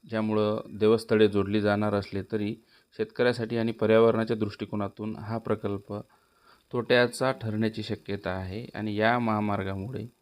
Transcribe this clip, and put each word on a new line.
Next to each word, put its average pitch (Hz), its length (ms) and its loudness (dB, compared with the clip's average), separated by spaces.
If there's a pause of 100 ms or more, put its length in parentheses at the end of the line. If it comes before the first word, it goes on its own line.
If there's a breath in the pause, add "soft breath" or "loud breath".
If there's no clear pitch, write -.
ज्यामुळं 107 520 0 (120)
देवस्थळे 110 560 4
जोडली 101 320 2
जाणार 101 340 2
असले 98 280 -4
तरी 107 340 -4 (400 soft breath)
शेतकऱ्यासाठी 117 600 -2
आणि 113 160 0
पर्यावरणाच्या 113 640 4
दृष्टिकोनातून 104 800 -6
हा 110 220 -8
प्रकल्प 104 560 -4 (800 soft breath)
तोट्याचा 123 600 2
ठरण्याची 110 500 -2
शक्यता 101 480 -6
आहे 95 440 -8
आणि 104 220 -6
या 113 220 2
महामार्गामुळे 104 880 -2 (160)